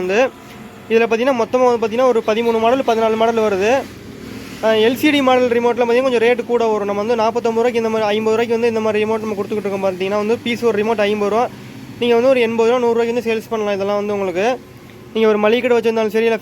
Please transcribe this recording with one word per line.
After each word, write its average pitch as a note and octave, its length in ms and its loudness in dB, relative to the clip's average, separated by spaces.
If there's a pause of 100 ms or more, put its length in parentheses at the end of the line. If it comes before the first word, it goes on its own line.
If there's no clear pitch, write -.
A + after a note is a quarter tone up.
வந்து F#3 160 0 (760)
இதில் A3+ 100 4
பார்த்தீங்கன்னா, A#3 380 0
மொத்தமா B3 260 2
வந்து A#3+ 140 2
பார்த்தீங்கன்னா, A3+ 320 0
ஒரு A3+ 140 2
பதிமூணு A3+ 380 0
மாடல், B3+ 240 2
பதினாலு A3+ 320 2
மாடல் A3+ 240 2
வருது. G3+ 260 0 (920)
ஆ, A3 60 4 (160)
எல் B3 160 0
சி D4+ 120 4
டி C#4+ 140 2
மாடல் B3+ 300 2
ரிமோட்டில் A#3+ 240 0
பார்த்தீங்கன்னா, A#3+ 260 2
கொஞ்சம் A#3 160 2
ரேட்டு A#3+ 260 2
கூட A#3 220 0
வரும். G3+ 180 -2
நம்ம G3+ 140 -2
வந்து A#3 160 0
நாற்பத்தொம்பது A3+ 420 0
ரூபாய்க்கு A#3+ 200 0
இந்த A3 120 -2
மாதிரி, A3 200 0
ஐம்பது A3 220 0
ரூபாய்க்கு A#3 220 0
வந்து A#3 140 0
இந்த A3 140 -2
மாதிரி G#3+ 180 0
ரிமோட் A3 200 -4
நம்ம G#3+ 140 -6
கொடுத்துக்கிட்டு G3+ 300 -4
இருக்கோம். G3 180 -4
பார்த்தீங்கன்னா F#3+ 380 -2
வந்து, A3 120 0 (100)
பீஸ் A#3 240 -2
ஒரு G#3 120 -2
ரிமோட் A3 240 0
ஐம்பது G#3 280 0
ரூபா, A#3 100 2 (580)
நூறு A#3 920 2
ரூபாய்க்கு A#3 180 0
வந்து A#3+ 140 -4
சேல்ஸ் A3 240 -4
பண்ணலாம். G#3 260 -2
இதெல்லாம் G3+ 240 -2
வந்து G#3 160 -4
உங்களுக்கு, F#3+ 280 -2 (680)
நீங்க A3 180 2
ஒரு G#3 120 2
மளிகை A#3 200 2
கடை A#3+ 140 2
வச்சிருந்தாலும் A3 380 0
சரி, A3+ 140 2
இல்ல A3+ 120 0